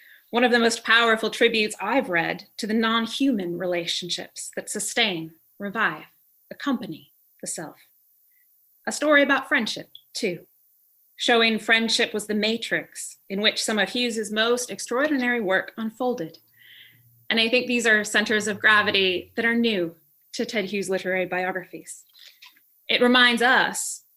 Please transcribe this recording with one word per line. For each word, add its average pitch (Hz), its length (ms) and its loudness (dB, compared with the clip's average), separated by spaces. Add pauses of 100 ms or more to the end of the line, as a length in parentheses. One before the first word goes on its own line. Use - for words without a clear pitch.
(320)
one 233 120 2
of 240 80 4
the 240 80 6
most 226 240 2
powerful 226 460 4
tributes 220 520 2
I've 226 280 0
read 170 360 -2 (120)
to 220 100 -6
the 208 60 -2
non-human 226 840 0
relationships 175 1000 -6
that - 140 -8
sustain, 190 640 -4 (260)
revive, 196 480 -4 (460)
accompany 165 600 -6 (300)
the 185 60 -14
self. 151 300 -10 (1120)
A 226 40 -4
story 285 320 6
about 262 240 0
friendship, - 420 -2 (240)
too, 175 320 -6 (680)
showing 226 420 2
friendship 226 560 0
was 208 140 -6
the 214 80 -2
matrix 214 840 -4 (120)
in 196 120 -4
which - 220 0
some 220 160 0
of 196 100 0
Hughes's 226 420 -4
most 233 380 0
extraordinary 247 720 -2
work 190 360 0
unfolded. 226 600 -6 (920)
And 226 100 2
I 226 100 2
think 247 180 0
these 240 200 0
are 214 160 4
centers 214 440 0
of 214 120 -4
gravity 202 760 2
that 226 100 -2
are 233 100 2
new 208 400 0 (380)
to 233 120 -4
Ted 214 200 -4
Hughes 190 240 -4
literary 185 360 -2
biographies. 180 800 -6 (840)
It - 140 2
reminds 247 400 6
us, - 640 0 (140)